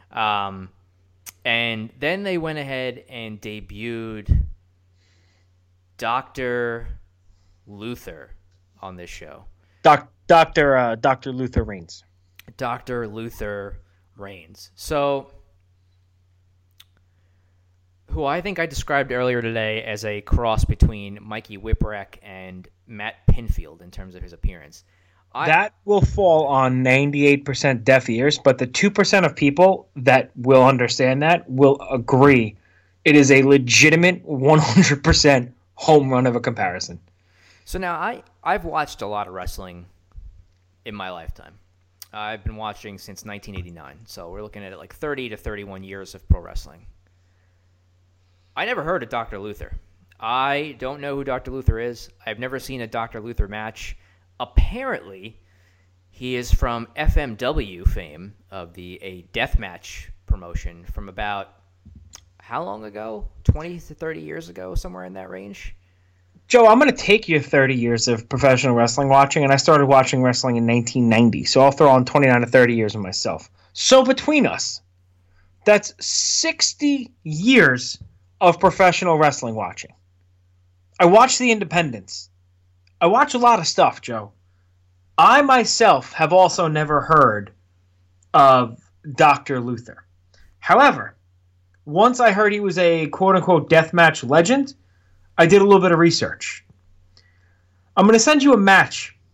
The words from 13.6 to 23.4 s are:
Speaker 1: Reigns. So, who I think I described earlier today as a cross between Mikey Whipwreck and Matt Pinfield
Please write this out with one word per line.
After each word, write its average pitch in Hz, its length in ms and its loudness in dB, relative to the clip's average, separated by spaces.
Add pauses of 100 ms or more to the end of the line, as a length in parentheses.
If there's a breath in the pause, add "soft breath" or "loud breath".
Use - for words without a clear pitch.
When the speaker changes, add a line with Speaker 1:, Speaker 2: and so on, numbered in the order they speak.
Speaker 1:
Reigns. 98 580 -20
So, 143 560 -6 (2750)
who 156 160 -6
I 160 160 -4
think 190 160 -10
I 165 80 -4
described 139 460 -4
earlier 123 280 -2
today 113 420 -6
as 110 220 -10
a 104 160 -8
cross 113 440 -2
between 101 580 -2
Mikey 107 340 -16
Whipwreck 107 640 -8
and 92 460 -20 (180)
Matt 107 420 -12
Pinfield 82 520 -2